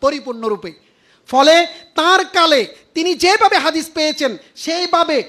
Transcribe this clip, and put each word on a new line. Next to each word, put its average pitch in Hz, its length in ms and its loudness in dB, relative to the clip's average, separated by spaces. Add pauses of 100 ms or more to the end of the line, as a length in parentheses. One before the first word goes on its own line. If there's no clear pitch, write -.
পরিপূর্ণরূপে। 233 720 -4 (540)
ফলে 311 400 4 (280)
তার 359 300 2
কালে 311 420 2 (280)
তিনি 339 200 -2
যেভাবে 392 420 2
হাদিস 311 380 -2
পেয়েছেন, 302 420 -2 (200)
সেইভাবে, 330 720 -2